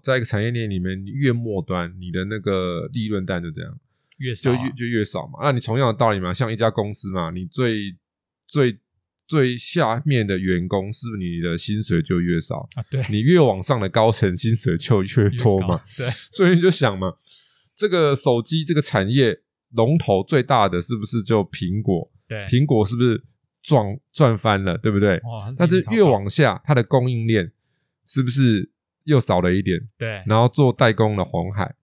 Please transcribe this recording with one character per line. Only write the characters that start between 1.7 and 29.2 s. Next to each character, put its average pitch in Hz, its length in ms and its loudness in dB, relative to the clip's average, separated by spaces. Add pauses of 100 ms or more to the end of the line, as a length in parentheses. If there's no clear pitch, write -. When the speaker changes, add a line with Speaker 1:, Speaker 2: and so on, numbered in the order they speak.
Speaker 1:
你 90 140 -12
的 92 140 -2
那 107 120 -6
个 90 540 -2
利 117 140 -4
润 101 180 -2
当 90 120 -4
然 85 60 -6
就 85 80 -8
这 80 120 -10
样， 120 180 -14 (380)
Speaker 2:
越 123 160 -6
少 123 180 0
啊。 127 40 2
Speaker 1:
就 127 60 -4
越， 131 100 -4
就 120 140 -8
越 117 180 0
少 - 220 -8
嘛。 78 160 -18
那 143 100 2
你 120 60 0
同 113 200 -2
样 131 100 2
的 110 60 0
道 113 180 2
理 98 80 -2
嘛， 90 120 -2
像 113 200 -2
一 - 20 -4
家 110 160 2
公 104 220 -4
司 98 180 -10
嘛， 87 200 -4
你 90 160 -8
最， 107 500 -4 (500)
最， 127 320 0 (500)
最 127 280 2
下 117 500 -2
面 127 180 2
的 98 140 0
员 92 300 0
工， 98 240 -2
是 - 180 -12
不 107 60 -10
是 - 20 -8
你 87 220 -6
的 85 180 -2
薪 107 240 -4
水 85 180 0
就 87 200 0
越 87 200 0
少？ - 340 -10
Speaker 2:
啊， 120 140 -8
对。 135 220 -4
Speaker 1:
你 104 120 0
越 170 180 6
往 104 200 4
上 120 200 -2
的 95 80 -2
高 113 220 4
层， 95 260 2
薪 110 180 0
水 85 220 0
就 98 260 2
越 101 280 2
多 98 320 2
嘛。 90 40 -2
Speaker 2:
越 90 80 2
高， - 80 -6 (140)
对。 123 140 -4
Speaker 1:
所 - 380 0
以 185 60 6
你 165 60 4
就 180 100 4
想 117 260 0
嘛， 92 160 -4 (640)
这 208 140 -2
个 160 260 2
手 123 260 2
机 160 240 -4
这 165 80 -2
个 151 80 2
产 101 280 0
业 120 320 2 (300)
龙 117 280 2
头 98 240 2
最 131 220 0
大 110 240 2
的 87 120 -2
是 117 160 -6
不 107 80 -6
是 113 200 -4
就 107 220 2
苹 98 360 -6
果？ 90 260 -2 (200)
Speaker 2:
对。 110 180 -10
Speaker 1:
苹 127 180 2
果 120 200 4
是 107 100 -4
不 120 80 0
是 117 220 0 (380)
赚， 104 360 0 (140)
赚 117 260 2
翻 98 240 0
了， 90 160 -2
对 110 140 0
不 98 80 2
对？ 98 180 2
Speaker 2:
哇， 113 400 -12
Speaker 1:
那 175 80 4
这 165 140 4 (100)
越 226 100 2
往 104 300 4
下， 120 340 2
它 147 80 2
的 123 120 2
供 127 260 0
应 113 160 -2
链 107 260 0 (540)
是 135 160 -2
不 123 80 0
是 120 400 2 (320)
又 147 160 2
少 92 220 2